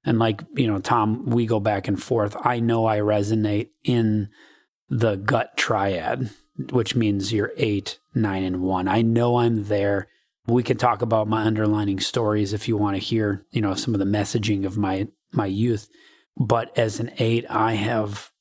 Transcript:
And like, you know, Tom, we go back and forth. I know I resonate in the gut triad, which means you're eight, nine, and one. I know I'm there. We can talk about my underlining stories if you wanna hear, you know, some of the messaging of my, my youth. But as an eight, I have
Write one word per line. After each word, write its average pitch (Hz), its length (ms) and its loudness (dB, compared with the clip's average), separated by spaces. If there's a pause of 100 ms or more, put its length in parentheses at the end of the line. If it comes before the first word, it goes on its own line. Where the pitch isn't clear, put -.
And 120 140 2
like, 110 240 0 (120)
you 123 120 0
know, 101 140 -2
Tom, 110 460 0
we 120 200 2
go 107 140 0
back 101 280 0
and 95 140 -2
forth. 107 420 -2
I 123 160 0
know 117 260 2
I 107 120 2
resonate 104 720 0 (160)
in 107 440 0 (600)
the 113 280 0
gut 107 400 -2
triad, 107 760 -2 (400)
which 120 240 0
means 104 380 0
you're 104 240 0
eight, 104 420 -2 (160)
nine, 98 280 0
and 92 180 -2
one. 92 280 0
I 104 120 2
know 117 380 2
I'm 117 260 2
there. 101 440 0 (380)
We 120 180 2
can 123 120 0
talk 113 260 2
about 110 260 2
my 110 160 0
underlining 107 560 2
stories 107 520 0
if 107 160 -4
you 110 80 0
wanna 101 220 0
hear, 107 540 -2
you 113 100 0
know, 95 120 0
some 113 200 -2
of 98 60 0
the 95 40 0
messaging 101 600 0
of 95 100 -6
my, 98 320 -2 (220)
my 104 160 -2
youth. 107 420 -2 (480)
But 117 400 0
as 110 240 0
an 117 180 -6
eight, 117 300 2
I 113 260 0
have 107 560 -2 (100)